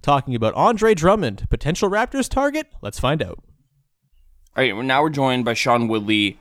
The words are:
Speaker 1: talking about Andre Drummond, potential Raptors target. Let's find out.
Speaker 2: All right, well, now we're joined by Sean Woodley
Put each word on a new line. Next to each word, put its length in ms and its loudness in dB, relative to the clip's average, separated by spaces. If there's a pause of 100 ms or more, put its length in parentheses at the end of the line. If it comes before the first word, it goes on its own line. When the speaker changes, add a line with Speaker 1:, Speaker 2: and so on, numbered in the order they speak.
Speaker 1:
talking 320 0
about 200 0
Andre 400 2
Drummond, 560 2
potential 400 -2
Raptors 400 -2
target. 380 -2 (140)
Let's 200 -10
find 200 -2
out. 160 -8 (1160)
Speaker 2:
All 80 2
right, 100 2
well, 120 -6
now 160 2
we're 80 2
joined 340 0
by 120 0
Sean 340 2
Woodley 520 0